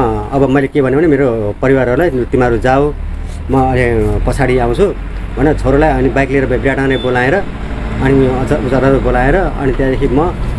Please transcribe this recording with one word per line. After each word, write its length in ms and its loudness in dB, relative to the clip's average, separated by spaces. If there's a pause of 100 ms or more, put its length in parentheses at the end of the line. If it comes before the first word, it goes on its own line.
(320)
अब 180 2
मैले 180 2
के 140 0
भने, 160 2
भने 100 2
मेरो 540 0
परिवारहरूलाई, 480 2
"तिमीहरू 480 0
जाऊ, 360 2 (580)
म 100 2
अहिले 580 0
पछाडि 380 0
आउँछु" 360 0 (440)
भनेर 220 2
छोरोलाई 300 2
अनि 200 0
बाइक 200 0
लिएर 160 0
विराटनगरलाई 520 0
बोलाएर 360 0 (680)
अनि 240 4
अझ 260 -2
उच्च 200 -2
अदालत 280 2
बोलाएर 340 2
अनि 360 -2
त्यहाँदेखि 360 0
म 160 2 (360)